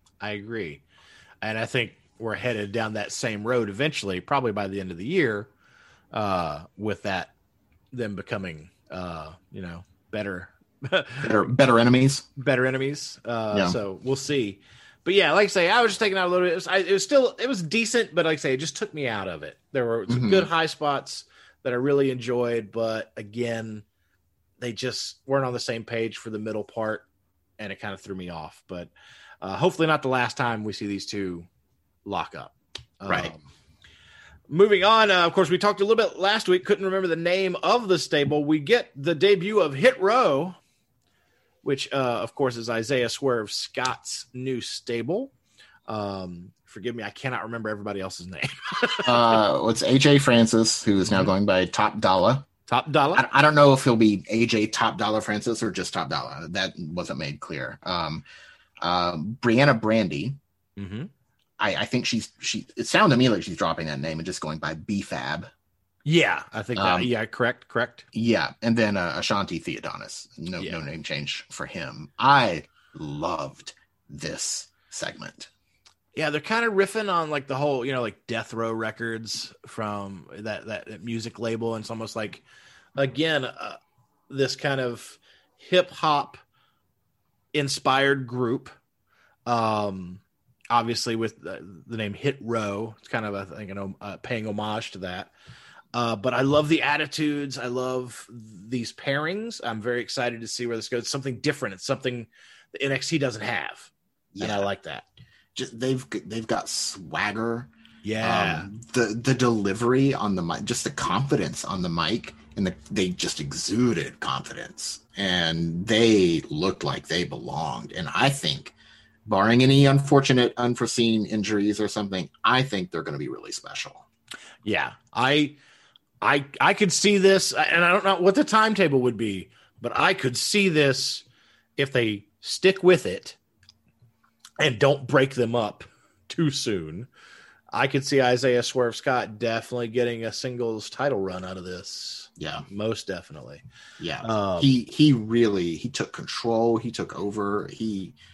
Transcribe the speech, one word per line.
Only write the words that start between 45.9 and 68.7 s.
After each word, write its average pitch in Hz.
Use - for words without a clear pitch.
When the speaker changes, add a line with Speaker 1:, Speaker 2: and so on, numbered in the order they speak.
Speaker 1:
forgive 117
me, 113
I 104
cannot 123
remember 113
everybody 101
else's 92
name. 85
<laughs> -
Speaker 2:
Uh, 113
it's 113
A 127
J 143
Francis, 117
who 101
is 92
now 98
Speaker 1:
Mm-hmm. 95
Speaker 2:
going 98
by 92
Top 107
Dollar. 107
Speaker 1:
Top 127
Dollar? 147
Speaker 2:
I, 131
I -
don't 151
know 147
if 131
he'll 123
be 107
A 113
J 110
Top 104
Dollar 107
Francis 107
or 107
just 90
Top 82
Dollar. 69
That 95
wasn't 82
made 71
clear. 65
Um, 80
uh, 87
Brianna 117
Brandy. 107
Speaker 1:
Mm-hmm. 98
Speaker 2:
I, 101
I 107
think 120
she's, -
she, -
it -
sounded 180
to 117
me 127
like 98
she's 92
dropping 82
that 73
name 78
and 82
just 90
going 76
by 76
B-Fab. 80
Speaker 1:
Yeah, 135
I 110
think 113
that, 92
Speaker 2:
Um, 90
Speaker 1:
yeah, 117
correct, -
correct. -
Speaker 2:
Yeah, 110
and 117